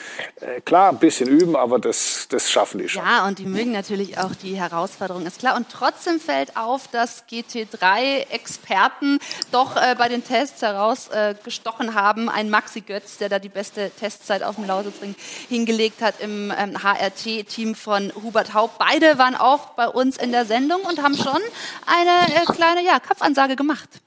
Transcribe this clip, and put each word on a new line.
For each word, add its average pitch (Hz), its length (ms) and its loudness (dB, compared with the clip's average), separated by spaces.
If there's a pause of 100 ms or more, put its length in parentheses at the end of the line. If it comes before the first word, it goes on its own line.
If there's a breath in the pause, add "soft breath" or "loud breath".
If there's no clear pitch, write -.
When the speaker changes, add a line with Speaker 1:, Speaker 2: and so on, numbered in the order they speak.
(400 loud breath)
Speaker 1:
Äh, - 200 -8
klar, 180 300 6
ein 120 80 -2
bisschen 139 300 4
üben, 160 280 4
aber 123 240 2
das, - 500 -2
das - 180 0
schaffen 104 300 2
die - 100 -4
schon. 185 140 -6
Speaker 2:
Ja, 196 240 2
und 196 140 -4
die 190 60 -12
mögen 220 260 -2
natürlich 196 460 -6
auch 185 180 -4
die 190 180 -10
Herausforderung, 180 720 -4
ist - 140 -10
klar. 247 160 0
Und 240 140 -4
trotzdem 330 500 -2
fällt 277 360 -2
auf, 240 300 -4
dass 240 400 -4
G 233 160 -8
T 226 260 -8
drei 233 600 0
Experten 247 880 0 (340 loud breath)
doch, 254 240 2
äh, 254 200 4
bei 240 140 2
den 240 120 -4
Tests 254 380 -2
heraus, 214 480 0
äh, 208 260 0 (100)
gestochen 240 500 -8
haben. 214 340 2
Ein 214 220 -2
Maxi 214 320 -2
Götz, - 340 -6
der 202 140 -6
da 196 80 0
die 202 100 -8
beste 196 500 -8
Testzeit 208 440 -4
auf 208 140 -6
dem 208 100 -8
Lausitzring 202 480 -6 (340 loud breath)
hingelegt 226 540 0
hat 214 180 2
im, 208 360 -6
ähm, - 260 -4
H-R-T-Team 214 920 -4
von 202 380 -4 (100)
Hubert 214 320 -2
Haupt. 220 240 2
Beide 302 400 6
waren 254 160 4
auch 277 360 2
bei 233 180 0
uns 262 280 0
in 240 160 -2
der 240 120 2
Sendung 269 440 0
und 311 140 -2
haben 285 120 4
schon 285 260 0 (460 loud breath)
eine, 349 480 4
äh, 339 120 4
kleine, 339 380 2
ja, 330 140 4
Kampfansage 269 580 2
gemacht. 285 320 -2 (180)